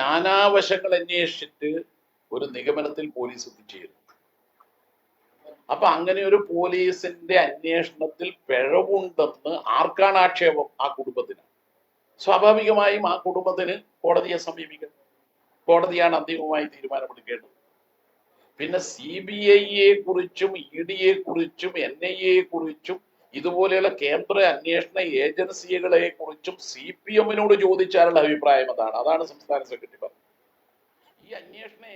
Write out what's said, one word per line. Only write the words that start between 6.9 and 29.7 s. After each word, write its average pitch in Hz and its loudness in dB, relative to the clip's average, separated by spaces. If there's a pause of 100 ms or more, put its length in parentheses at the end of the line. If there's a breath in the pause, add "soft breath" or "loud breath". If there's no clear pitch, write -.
അന്വേഷണത്തിൽ 165 -6 (200)
പിഴവുണ്ടെന്ന് 160 0 (240)
ആർക്കാണ് 190 2
ആക്ഷേപം? 160 2 (160)
ആ 139 0 (100)
കുടുംബത്തിന്. 123 -8 (800)
സ്വാഭാവികമായും 208 2
ആ - -2 (120)
കുടുംബത്തിന് 180 -4 (280)
കോടതിയെ 170 0
സമീപിക്കണം. 160 -14 (720)
കോടതിയാണ് 170 2
അന്തിമമായി 156 -4
തീരുമാനമെടുക്കേണ്ടത്. 131 -10 (1080)
പിന്നെ 175 -4 (120)
സി 143 -16 (140)
ബി 208 -10 (160)
ഐയെ 202 4 (160)
കുറിച്ചും 180 -2
ഇ 160 -12
ഡിയെ 190 2 (120)
കുറിച്ചും 170 -6 (120)
എൻ - -8 (160)
ഐ - -6 (160)
എയെ 185 4
കുറിച്ചും 160 -8 (400)
ഇതുപോലെയുള്ള 185 0 (140)
കേന്ദ്ര 156 -2 (140)
അന്വേഷണ 165 -4 (260)
ഏജൻസികളെ 180 -2 (160)
കുറിച്ചും 156 -12 (140)
സി 131 -16 (180)
പി 214 -12
എമ്മിനോട് 208 4 (120)
ചോദിച്ചാലുള്ള 180 4
അഭിപ്രായം 143 2
അതാണ്. 110 -4
അതാണ് 160 0
സംസ്ഥാന 139 -6 (100)